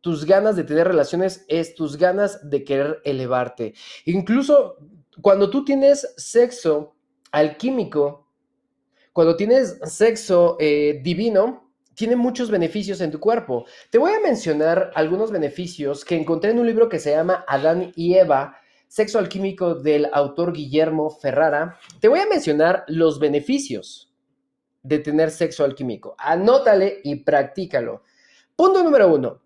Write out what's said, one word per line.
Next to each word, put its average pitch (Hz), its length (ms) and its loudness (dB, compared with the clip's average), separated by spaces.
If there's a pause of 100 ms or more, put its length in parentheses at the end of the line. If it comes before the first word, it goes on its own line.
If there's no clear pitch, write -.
Tus 160 240 -4
ganas 202 300 4
de 165 80 -4
tener 156 240 0
relaciones 180 600 -2
es 165 280 -4
tus 147 220 -8
ganas 185 520 -2
de 139 140 -2
querer 139 400 -4
elevarte. 123 720 -4 (320)
Incluso 262 720 0 (440)
cuando 202 280 4
tú 277 160 -2
tienes 277 520 2
sexo 196 800 -2 (360)
alquímico, 151 960 -2 (840)
cuando 165 240 2
tienes 220 500 0
sexo, 180 760 2
eh, 147 440 0
divino, 208 720 -2 (220)
tiene 233 200 -2
muchos 247 360 -2
beneficios 185 500 -4
en 156 100 -4
tu 151 80 -10
cuerpo. 214 460 -2 (240)
Te 226 80 2
voy 320 140 4
a 453 80 0
mencionar 170 760 0
algunos 180 380 -2
beneficios 156 760 -6
que 175 100 -4
encontré 165 360 -2
en 233 80 2
un 233 80 2
libro 214 220 2
que 156 100 -4
se 147 120 -2
llama 165 360 0
Adán 160 480 0
y 170 200 -2
Eva, 147 420 2 (300)
Sexo 214 320 -2
alquímico, 190 560 -4
del 147 380 0
autor 147 400 -2
Guillermo 156 560 -2
Ferrara. 151 680 -2 (220)
Te 214 80 4
voy 294 120 4
a 403 80 0
mencionar 165 600 0
los 160 320 0
beneficios 147 920 -4 (680)
de 147 160 -2
tener 151 320 0
sexo 156 340 -4
alquímico. 131 520 -8
Anótale 196 880 2
y 147 120 -6
practícalo. 143 880 -4 (520)
Punto 370 280 4
número 240 300 6
uno. 127 320 -2